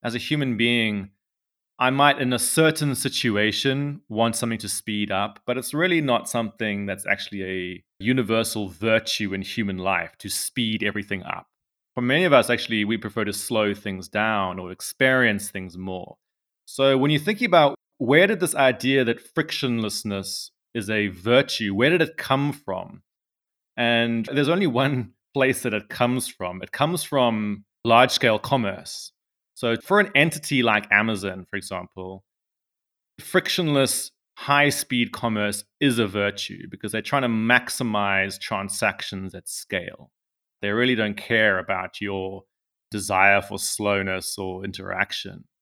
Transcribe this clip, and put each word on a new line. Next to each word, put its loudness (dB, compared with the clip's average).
As -6
a -2
human -2
being, 2
I 2
might, 4
in 0
a 0
certain 2
situation, 0
want 0
something -4
to -8
speed -4
up, -4
but -2
it's -8
really 0
not 0
something -4
that's -8
actually -6
a -8
universal 0
virtue 0
in -4
human -4
life -2
to -12
speed -2
everything -4
up. -8
For -4
many 2
of 4
us, 6
actually, 0
we 0
prefer -4
to -2
slow 0
things -8
down -2
or -10
experience 0
things -12
more. -10
So 4
when 4
you're 4
thinking -2
about 6
where 6
did 2
this -2
idea 4
that -4
frictionlessness -4
is -6
a 2
virtue, 2
where 4
did 4
it -4
come 0
from? -10
And 0
there's 2
only 2
one 0
place 2
that -2
it -4
comes 0
from. -10
It -14
comes 0
from 0
large-scale 4
commerce. -4
So -2
for 2
an 2
entity 2
like 4
Amazon, 0
for -8
example, -10
frictionless 0
high-speed 2
commerce -2
is 2
a 4
virtue -4
because -10
they're -4
trying -2
to 0
maximize 0
transactions -4
at -16
scale. -10
They -2
really 2
don't -2
care 2
about -6
your -6
desire 4
for -8
slowness -2
or -8
interaction. -8